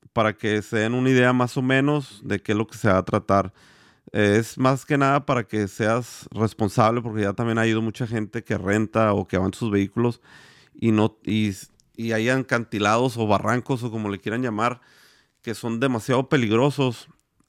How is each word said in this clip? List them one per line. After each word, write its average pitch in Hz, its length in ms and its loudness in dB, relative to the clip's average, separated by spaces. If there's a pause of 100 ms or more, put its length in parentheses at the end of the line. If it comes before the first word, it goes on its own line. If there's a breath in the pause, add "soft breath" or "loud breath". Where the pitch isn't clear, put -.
(120)
para 110 240 0
que 107 260 0
se - 160 -4
den 113 160 0
una 127 160 2
idea 127 220 6
más 123 240 0
o 135 60 0
menos 135 600 0
de 101 160 -4
qué - 120 -4
es 104 60 2
lo 110 80 -2
que - 100 -18
se 113 120 0
va 95 100 6
a 90 60 2
tratar. 98 480 0 (600 soft breath)
Eh, 104 280 2
es - 180 -8
más 131 260 0
que 147 140 0
nada 139 260 2
para 123 200 -2
que 104 240 -4
seas 117 640 -4
responsable, 110 680 0
porque 110 220 -6
ya 101 100 0
también 113 260 -2
ha 113 80 2
ido 110 140 2
mucha 113 280 -4
gente 110 340 -6
que 101 160 -4
renta 104 540 0
o 98 160 -2
que 92 100 -2
va 95 80 0
en 98 80 -2
sus 117 160 -6
vehículos 101 500 0 (540 loud breath)
y 113 160 0
no, 107 340 2
y, 107 280 -2 (440)
y 113 160 -6
hay 110 160 0
acantilados 117 880 0
o 110 100 0
barrancos 113 560 0
o 120 80 -6
como 107 180 -6
le 98 100 -4
quieran 113 240 -4
llamar, 120 380 -2 (640 soft breath)
que 113 120 -8
son 117 240 -6
demasiado 127 500 -2
peligrosos. 127 800 0 (400)